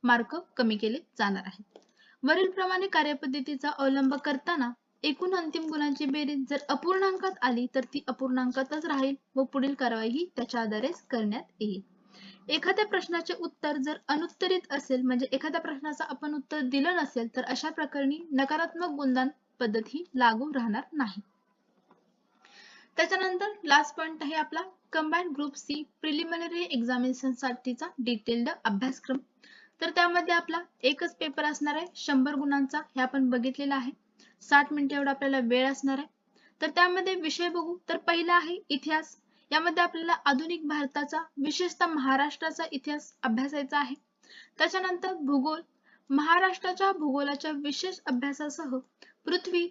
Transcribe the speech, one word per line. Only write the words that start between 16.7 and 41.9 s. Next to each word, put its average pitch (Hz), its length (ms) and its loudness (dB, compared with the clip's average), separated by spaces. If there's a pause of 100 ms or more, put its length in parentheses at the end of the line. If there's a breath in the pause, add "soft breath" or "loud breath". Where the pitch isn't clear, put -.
नसेल 269 400 0
तर 254 80 -2
अशा 262 260 -4
प्रकरणी 285 480 -2 (140)
नकारात्मक 311 680 0
गुणदान 262 320 2 (300)
पद्धत 226 280 0
ही 330 160 -8 (120)
लागू 240 380 4
राहणार 233 300 -2 (100)
नाही. 226 280 -4 (1800 loud breath)
त्याच्यानंतर 370 540 2 (120)
लास्ट 294 320 6
पॉइंट 320 280 -6
आहे 294 120 -2
आपला 311 260 -2 (320)
कंबाईन 320 340 2
ग्रुप 285 300 -4
सी 294 260 -8 (180)
प्रिलिमिनरी 339 640 -2
एक्झामिनेशन 254 680 0
साठीचा 254 560 -4 (120)
डिटेल्ड 233 500 0 (160)
अभ्यासक्रम. 254 520 -2 (640 loud breath)
तर 330 140 -2
त्यामध्ये 349 380 4
आपला 339 280 0 (220)
एकच 302 320 2
पेपर 302 300 -4
असणार 294 300 -2
आहे 330 100 -2 (100)
शंभर 285 400 2
गुणांचा, 277 440 0
हे 285 220 -4
आपण 262 280 2
बघितलेलं 262 460 0
आहे. 262 160 -4 (520 soft breath)
साठ 285 300 6
मिनिटं 285 220 0
एवढा 277 160 2
आपल्याला 269 360 2
वेळ 254 240 4
असणार 269 260 0
आहे. 302 100 -6 (540 soft breath)
तर 311 140 0
त्यामध्ये 359 400 4
विषय 349 340 -2
बघू 339 280 -4 (120)
तर 339 80 0
पहिला 339 360 2
आहे 349 260 2 (100)
इतिहास. 311 460 -2 (360 soft breath)
यामध्ये 330 320 4
आपल्याला 339 300 0 (120)
आधुनिक 320 420 0
भारताचा, 294 540 -2 (220)
विशेषतः 349 420 0
महाराष्ट्राचा 294 840 0